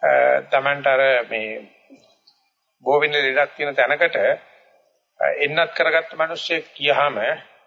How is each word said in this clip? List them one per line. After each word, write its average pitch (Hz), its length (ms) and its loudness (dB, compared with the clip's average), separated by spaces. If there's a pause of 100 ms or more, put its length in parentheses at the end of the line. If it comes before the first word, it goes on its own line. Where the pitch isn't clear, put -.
අ, 147 80 2 (340)
Tamanට 139 440 -2
අර 135 140 4 (240)
මේ 110 240 -8 (1400)
බෝ 143 140 2
වෙන 151 140 0
ලෙඩක් 139 400 0
තියෙන 143 220 -6
තැනකට, 147 420 2
අ, - 1080 -6 (120)
එන්නත් 156 360 -2
කරගත්ත 160 440 -2
මිනිස්සෙක් 160 560 -6
ගියාම 143 460 0 (480)